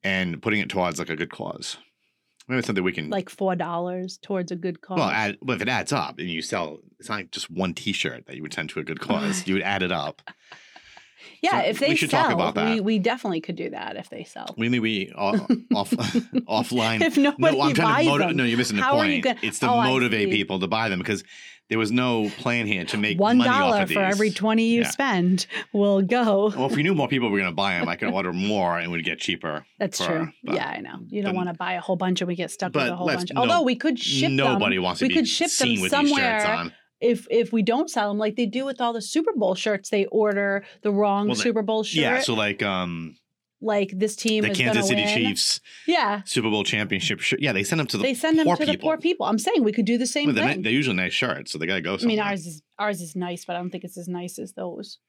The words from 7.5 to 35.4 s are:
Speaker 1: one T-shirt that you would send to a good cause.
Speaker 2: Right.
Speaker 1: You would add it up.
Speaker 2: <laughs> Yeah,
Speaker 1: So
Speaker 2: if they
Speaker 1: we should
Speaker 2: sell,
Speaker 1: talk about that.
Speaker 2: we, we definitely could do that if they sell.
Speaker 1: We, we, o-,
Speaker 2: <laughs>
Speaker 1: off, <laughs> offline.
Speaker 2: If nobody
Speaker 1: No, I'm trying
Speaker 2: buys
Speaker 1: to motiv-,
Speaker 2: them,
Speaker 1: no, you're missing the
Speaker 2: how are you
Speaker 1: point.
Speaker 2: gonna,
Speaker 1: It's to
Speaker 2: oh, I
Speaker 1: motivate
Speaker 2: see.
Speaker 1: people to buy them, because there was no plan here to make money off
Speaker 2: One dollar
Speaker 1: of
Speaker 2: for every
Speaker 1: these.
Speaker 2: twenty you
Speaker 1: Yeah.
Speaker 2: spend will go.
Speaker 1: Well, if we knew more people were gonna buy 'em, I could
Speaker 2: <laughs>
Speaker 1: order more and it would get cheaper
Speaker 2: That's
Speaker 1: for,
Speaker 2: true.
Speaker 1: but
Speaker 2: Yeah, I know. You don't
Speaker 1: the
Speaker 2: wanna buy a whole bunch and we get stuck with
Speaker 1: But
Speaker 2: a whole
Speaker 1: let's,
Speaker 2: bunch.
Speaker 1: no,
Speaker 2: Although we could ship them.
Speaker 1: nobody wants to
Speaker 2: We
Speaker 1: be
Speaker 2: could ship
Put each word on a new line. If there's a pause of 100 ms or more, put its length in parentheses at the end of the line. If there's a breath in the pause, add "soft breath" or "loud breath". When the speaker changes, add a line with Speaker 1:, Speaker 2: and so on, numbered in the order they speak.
Speaker 1:
one
T-shirt
that
you
would
send
to
a
good
cause.
Speaker 2:
Right.
Speaker 1:
You
would
add
it
up.
Speaker 2:
<laughs> (1120 loud breath)
Yeah,
Speaker 1:
So
Speaker 2:
if
they
Speaker 1:
we
should
Speaker 2:
sell,
Speaker 1:
talk
about
that.
Speaker 2:
we,
we
definitely
could
do
that
if
they
sell.
Speaker 1:
We,
we,
o-, (120)
Speaker 2:
<laughs>
Speaker 1:
off,
<laughs>
offline.
Speaker 2:
If
nobody
Speaker 1:
No,
I'm
trying
Speaker 2:
buys
Speaker 1:
to
motiv-,
Speaker 2:
them,
Speaker 1:
no,
you're
missing
the
Speaker 2:
how
are
you (100)
Speaker 1:
point.
Speaker 2:
gonna,
Speaker 1:
It's
to
Speaker 2:
oh,
I
Speaker 1:
motivate
Speaker 2:
see.
Speaker 1:
people
to
buy
them,
because (460 loud breath)
there
was
no
plan
here
to
make
money
off
Speaker 2:
One
dollar
Speaker 1:
of
Speaker 2:
for
every
Speaker 1:
these.
Speaker 2:
twenty
you
Speaker 1:
Yeah.
Speaker 2:
spend (260 loud breath)
will
go.
Speaker 1:
Well,
if
we
knew
more
people
were
gonna
buy
'em,
I
could
Speaker 2:
<laughs>
Speaker 1:
order
more
and
it
would
get
cheaper (140)
Speaker 2:
That's
Speaker 1:
for,
Speaker 2:
true. (120)
Speaker 1:
but
Speaker 2:
Yeah,
I
know.
You
don't
Speaker 1:
the
Speaker 2:
wanna
buy
a
whole
bunch
and
we
get
stuck
with (100)
Speaker 1:
But
Speaker 2:
a
whole
Speaker 1:
let's,
Speaker 2:
bunch.
Speaker 1:
no,
Speaker 2:
Although
we
could
ship
them.
Speaker 1:
nobody
wants
to
Speaker 2:
We
Speaker 1:
be
Speaker 2:
could
ship (100)